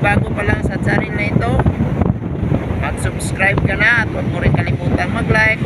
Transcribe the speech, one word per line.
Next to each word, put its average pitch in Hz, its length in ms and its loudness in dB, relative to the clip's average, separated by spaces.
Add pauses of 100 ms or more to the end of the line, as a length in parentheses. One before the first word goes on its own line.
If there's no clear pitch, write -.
bago 208 320 2
pa 202 80 -4
lang 208 240 0
sa 196 160 -2
channel 202 320 0
na 208 160 -2
ito, 240 240 2 (1300)
mag-subscribe - 800 -2
ka 196 160 0
na 226 240 2
at 202 80 -2
huwag 185 240 -4
mo 175 80 -4
rin - 160 2
kalimutang - 560 0
mag-like, 220 520 2